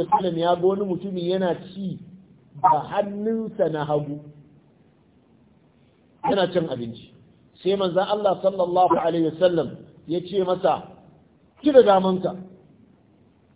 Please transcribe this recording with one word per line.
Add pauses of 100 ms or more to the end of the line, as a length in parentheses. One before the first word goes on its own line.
wasallam
ya
ga
wani
mutumi
yana (180)
ci (640)
da (120)
hannunsa
na
hagu. (2000)
Yana
cin
abinci. (520)
Sai
manzon
Allah
sallallahu
alaihi
wasallam (300)
ya
ce
masa, (720)
"Ci
da
damanka." (1200)